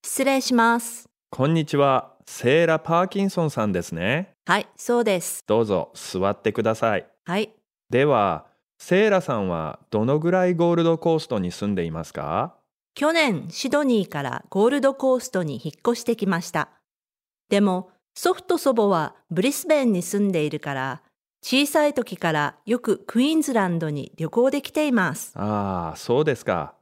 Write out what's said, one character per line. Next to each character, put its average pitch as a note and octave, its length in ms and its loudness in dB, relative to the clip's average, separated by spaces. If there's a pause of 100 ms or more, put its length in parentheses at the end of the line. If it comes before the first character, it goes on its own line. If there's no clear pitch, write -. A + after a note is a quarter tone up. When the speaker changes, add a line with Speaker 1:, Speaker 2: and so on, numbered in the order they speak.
Speaker 1:
失 - 220 -2
礼 C4+ 160 4
し B3+ 140 0
ま A#3 240 4
す。 - 280 -12 (220)
Speaker 2:
こ C3 160 0
ん D#3 80 2
に D#3+ 100 2
ち D3 140 -2
は。 C#3 380 2 (100)
セ D3 380 2
イ - 20 4
ラ・ D#3+ 140 2
パ E3 220 0
ー F#3+ 60 0
キ G3 140 -4
ン G3 80 0
ソ F3+ 140 -2
ン D3+ 80 0
さ G#2+ 160 0
ん G2+ 40 0
で F2 120 0
す - 80 -10
ね。 A2 400 -2 (160)
Speaker 1:
は F#3 100 2
い、 - 180 -4
そ A#3+ 240 -2
う A#3 40 0
で F#3+ 180 0
す。 - 240 -10
Speaker 2:
ど G#2+ 140 2
う A2+ 60 2
ぞ F#2+ 280 -2
座 - 340 -4
っ G2+ 140 -2
て A2 100 0
く A2 120 -4
だ A2 100 0
さ A2 240 0
い。 - 80 -6 (200)
Speaker 1:
は F3+ 120 -4
い。 G#3 160 -4 (380)
Speaker 2:
で - 140 2
は、 G2+ 420 0 (320)
セ G3 260 2
イ A3 60 2
ラ F#3 100 2
さ C#3+ 140 -4
ん G2 140 -2
は D#2+ 300 -6 (120)
ど G#2+ 120 0
の C3+ 140 2
ぐ E3 140 0
ら F#3 160 2
い F3+ 80 0
ゴ E3+ 160 2
ー E3+ 60 2
ル E3+ 60 2
ド E3 140 2
コ E3 200 0
ー - 20 -2
ス - 80 -10
ト A#2 100 -4
に F2+ 140 -4
住 G#2 200 -4
ん G2 40 -2
で F2 80 -2
い E2 80 -4
ま D#2+ 140 -8
す - 60 -20
か？ E2 440 -4 (400)
Speaker 1:
去 D4+ 180 0
年、 C#4+ 380 0
シ - 180 -6
ド D4 140 2
ニ A#3 240 2
ー - 20 -20
か C#3+ 140 -6
ら B2+ 260 -6
ゴ G3 160 2
ー B3 60 4
ル C#4+ 100 0
ド C4+ 140 2
コ C4 180 0
ー B3+ 60 0
ス - 100 -12
ト F#3 140 -2
に C#3 200 -6
引 D#3 140 -8
っ - 40 -20
越 A#3 200 -2
し - 20 -16
て A#3 120 0
き G#3 100 -4
ま F3 160 0
し - 80 -12
た。 D3+ 200 -4 (800)
で G3+ 120 4
も、 F#3 300 0 (240)
祖 F4+ 180 2
父 - 80 -4
と E4+ 160 0
祖 C4 160 2
母 A3 140 4
は E3 260 2 (160)
ブ F#3 140 0
リ C#4 100 2
ス - 140 -8
ベ D4+ 160 4
ン A3+ 100 4
に F3 80 0
住 G3+ 260 0
ん F#3+ 40 0
で E3 100 0
い D3+ 80 0
る D3+ 100 -6
か C#3+ 140 -8
ら、 C3 300 -6 (400)
小 C#4 240 2
さ D4+ 180 2
い D4 80 2
時 A3 240 -4
か E3 140 0
ら D3 240 -2 (100)
よ A#3+ 140 -2
く - 260 -2
ク A#3 160 -2
イ C4+ 40 2
ー D#4+ 120 0
ン D#4 60 2
ズ C#4 100 -4
ラ G3 140 2
ン E3+ 100 0
ド D#3+ 140 -2
に C#3+ 260 -6
旅 D#3+ 140 -6
行 B3 180 2
で C#4+ 140 -2
来 - 80 -14
て D4+ 160 0
い C#4 40 0
ま G3+ 220 2
す。 - 220 -12
Speaker 2:
あ G2 580 -2
あ、 - 40 -14
そ B2 240 0
う D3+ 40 0
で D3 80 0
す - 100 -8
か。 E2 380 -4